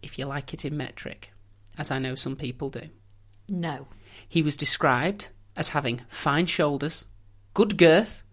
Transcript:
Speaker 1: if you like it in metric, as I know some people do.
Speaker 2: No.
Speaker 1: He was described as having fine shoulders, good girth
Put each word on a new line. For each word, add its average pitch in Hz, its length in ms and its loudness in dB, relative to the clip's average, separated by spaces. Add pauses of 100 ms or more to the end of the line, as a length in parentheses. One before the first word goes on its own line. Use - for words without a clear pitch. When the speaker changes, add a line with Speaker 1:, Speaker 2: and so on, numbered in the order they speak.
Speaker 1:
if - 160 -14
you 135 80 -6
like 139 280 -8
it - 100 -10
in 151 140 -4
metric, - 540 -12 (460)
as - 140 -4
I 131 80 0
know 131 160 -4
some 135 220 -6
people 135 320 -6
do. - 140 -10 (680)
Speaker 2:
No. 160 380 -4 (420)
Speaker 1:
He 165 140 2
was 147 120 0
described 147 760 0 (280)
as - 120 0
having 123 380 -2
fine 151 380 0
shoulders, 151 600 0 (480)
good 208 240 4
girth 170 560 6